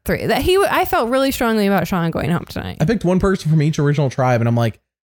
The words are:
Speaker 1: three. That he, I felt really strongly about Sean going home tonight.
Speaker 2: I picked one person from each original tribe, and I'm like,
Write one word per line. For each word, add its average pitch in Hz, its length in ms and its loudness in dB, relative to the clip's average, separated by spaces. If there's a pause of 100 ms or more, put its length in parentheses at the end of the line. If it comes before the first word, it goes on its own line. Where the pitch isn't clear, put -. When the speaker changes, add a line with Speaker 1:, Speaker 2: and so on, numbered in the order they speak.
Speaker 1:
three. 147 220 -4
That - 160 0
he, 370 140 2 (120)
I 349 160 0
felt 285 240 -2
really 269 220 0
strongly 220 360 0
about 190 200 0
Sean 170 240 -2
going - 180 -4
home 175 180 -2
tonight. - 320 -10
Speaker 2:
I 151 60 0
picked 220 180 0
one 180 160 2
person 190 300 0
from 156 120 4
each 151 180 0
original 143 300 2
tribe, 127 320 0
and 117 60 2
I'm 117 80 2
like, 117 240 -2 (240)